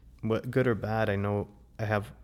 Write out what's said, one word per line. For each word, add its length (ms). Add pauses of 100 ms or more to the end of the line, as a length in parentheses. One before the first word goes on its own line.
(200)
what, 300
good 160
or 80
bad, 340
I 80
know 320 (300)
I 80
have, 260 (120)